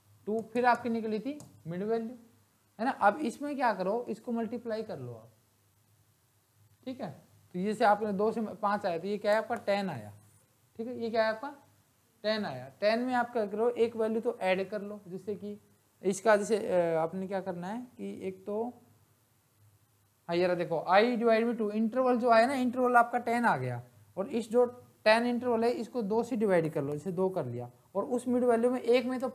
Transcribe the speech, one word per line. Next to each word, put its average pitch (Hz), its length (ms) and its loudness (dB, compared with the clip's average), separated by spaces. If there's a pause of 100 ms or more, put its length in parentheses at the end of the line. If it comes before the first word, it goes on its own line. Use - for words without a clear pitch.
(280)
टू, 220 160 -2
फिर 240 220 -2
आपकी 240 240 2
निकली 220 300 -2
थी 285 180 -8 (300)
mid 175 160 -6
value, 226 320 -4 (640)
है 214 60 -4
ना। 262 60 0
अब 208 300 2
इसमें 285 340 -6
क्या 247 180 0
करो, 196 360 -2
इसको 226 220 -8
multiply 226 520 -6
कर 196 160 -10
लो 123 140 -10
आप, 113 180 -20 (1600)
ठीक 254 140 -8
है। 202 100 -8 (440)
तो 180 40 -4
ये 208 140 -2
से 220 120 2
आपने 208 280 4
दो 208 180 2
से 226 100 -4
पाँच 202 440 -2
आया, 170 120 0
तो 170 100 -8
ये 208 100 -2
क्या 202 140 0
है 214 60 4
आपका 220 200 -4
टेन 196 320 -2
आया, 107 240 -10 (680)
ठीक 226 80 -8
है, 247 120 -10
ये 226 100 -4
क्या 226 140 2
है 220 60 0
आपका 277 260 -6 (680)
टेन 214 220 -2
आया। 135 340 -10
टेन 220 200 2
में 254 160 -2
आप 240 180 0
क्या 240 140 0
करो, 214 220 0
एक 226 260 0
value 220 260 0
तो 233 200 -4
ऐड 190 280 0
कर 208 120 -8
लो, 202 260 -12
जिससे 185 280 -8
कि 208 240 -12 (420)
इसका 202 360 4
जैसे, 202 220 0
अ, 170 400 2
आपने 185 280 -2
क्या 196 140 -4
करना 175 260 -8
है 226 140 -8 (160)
कि 196 260 -10
एक 190 220 -8
तो, 226 380 -6 (1500)
हाँ, 175 80 -2
ये 180 100 4
रहा 175 80 0
देखो, 170 220 -2 (120)
I 190 120 8 (160)
divide 226 280 4
by 233 120 0
two, 214 140 -2
interval 240 480 2
जो 247 100 2
आया 226 180 8
ना, 277 80 -2
interval 254 420 2
आपका 233 220 4
टेन 233 260 0
आ 196 120 4
गया, 123 240 -4 (360)
और 202 120 -4
इस 233 220 -4
जो 247 140 6 (400)
ten 226 220 6
interval 240 360 0
है 233 100 2
इसको 240 300 -6
दो 214 200 0
से 233 120 -6
divide 185 380 2
कर 151 80 -2
लो, 139 120 -4
जैसे 151 180 -6
दो 185 180 0
कर 175 160 -4
लिया, 120 240 -8 (260)
और 196 100 -2
उस 247 220 -4
mid 247 160 2
value 240 280 4
में 254 100 -2
एक 240 240 4
में 254 140 -4
तो 254 160 -2